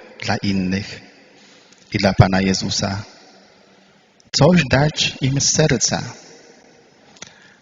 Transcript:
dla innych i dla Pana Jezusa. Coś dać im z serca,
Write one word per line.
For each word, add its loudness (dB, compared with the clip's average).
dla -4
innych -4
i -4
dla 2
Pana 4
Jezusa. -2
Coś 4
dać 0
im 0
z 0
serca, 0